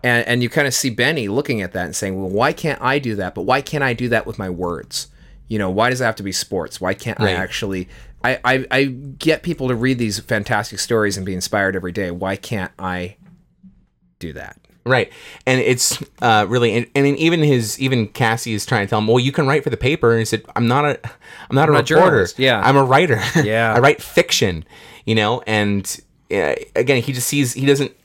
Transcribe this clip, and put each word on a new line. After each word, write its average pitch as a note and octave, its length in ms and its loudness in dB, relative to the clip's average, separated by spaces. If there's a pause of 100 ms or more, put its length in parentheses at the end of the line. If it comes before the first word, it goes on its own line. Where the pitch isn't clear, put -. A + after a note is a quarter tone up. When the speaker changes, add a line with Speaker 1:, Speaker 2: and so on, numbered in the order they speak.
Speaker 1:
And, A#2+ 240 2
and B2 160 0
you A#2+ 60 -2
kinda C#3+ 240 0
see - 180 -2
Benny A#2+ 380 -2
looking A#2+ 320 -2
at F2+ 120 -8
that F2+ 120 -4
and D2+ 100 -8
saying, F#2+ 220 -4
"Well, F#2+ 140 -6
why A#2+ 220 0
can't D3+ 280 -6
I C3 180 0
do A#2 180 -4
that? F#2 180 -6
But F2+ 80 -8
why B2+ 180 2
can't C#3+ 240 -4
I B2+ 80 0
do A#2 160 -4
that A2+ 180 0
with A2 120 -10
my G2 120 -6
words?" F2 580 -6 (400)
You A2 100 -4
know, F#2+ 120 -2
why A2 180 2
does B2+ 140 -2
it - 20 0
have A2+ 120 -2
to G#2 60 -12
be G2 80 -6
sports? - 480 -6
Why F#2 140 -2
can't - 280 -6
I A2 40 2
Speaker 2:
Right. F#2+ 120 0
Speaker 1:
actually, F#2 520 -6 (340)
I, B2+ 220 0
I, C3 260 2
I C3+ 140 2
get C3+ 580 -4
people C#3+ 260 -4
to B2+ 60 0
read B2 240 0
these G#2+ 220 -2
fantastic G#2 580 -2
stories G#2 380 0
and F#2+ 80 -8
be G2 80 -6
inspired G2 420 -2
every F2+ 160 -6
day. F#2 200 -4
Why F#2+ 260 -4
can't F#2+ 420 -8
I F2+ 380 -8 (1000)
do D#2+ 160 -12
that? - 260 -16 (240)
Speaker 2:
Right. B2 260 2 (360)
And C3 160 2
it's, - 400 0 (180)
uh, A2 280 4
really, A#2 280 2
and, A#2+ 180 0
and C#3 120 2 (100)
even E3 260 2
his, B2+ 380 2
even B2+ 280 0
Cassie A#2 440 -2
is G#2 140 -4
trying G#2 200 0
to - 40 -10
tell A2 80 0
him, G#2+ 80 0
"Well, A#2+ 120 4
you C3 140 0
can D3 140 0
write C#3+ 180 0
for D3 60 -2
the A2+ 80 -2
paper." B2+ 320 2
And A2+ 80 4
he A2 80 0
said, A2 160 -2 (120)
"I'm A#2 140 2
not C#3 160 2
a, C#3+ 160 -2 (500)
I'm B2+ 60 0
not D#3 120 4
Speaker 1:
I'm D3 60 4
Speaker 2:
a D3 40 6
Speaker 1:
not C#3+ 120 4
a D#3 40 4
Speaker 2:
reporter. F3 160 8
Speaker 1:
journalist. G#2+ 280 0
Yeah. B2+ 240 4
Speaker 2:
I'm C3+ 140 6
a C3+ 80 6
writer. C3 440 4
<laughs> D#3+ 140 2
Speaker 1:
Yeah. A2 320 2
Speaker 2:
I B2 60 6
write D3 220 6
fiction," F#2 600 0 (420)
you A2 80 2
know? A2 320 2
And, G2+ 380 0 (460)
uh, E2+ 240 2 (220)
again, B2+ 260 2
he C3+ 100 -4
just B2 140 -4
sees, C#3 280 0
he C3+ 120 -4
doesn't C#3 260 2 (120)